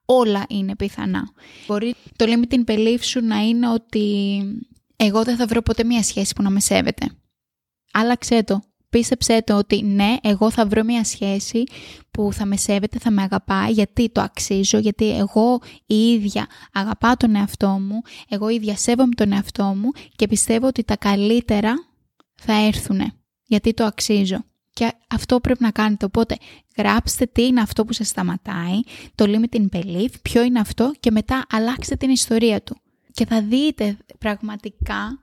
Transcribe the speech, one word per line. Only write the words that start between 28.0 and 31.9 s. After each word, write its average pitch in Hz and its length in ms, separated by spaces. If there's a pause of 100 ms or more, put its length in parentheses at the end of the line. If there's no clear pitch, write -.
σταματάει, 180 720 (360)
το 208 120
limiting 220 380 (100)
belief, 185 340 (120)
ποιο 233 220
είναι 247 160
αυτό 226 400
και 233 120
μετά 247 380
αλλάξτε 240 460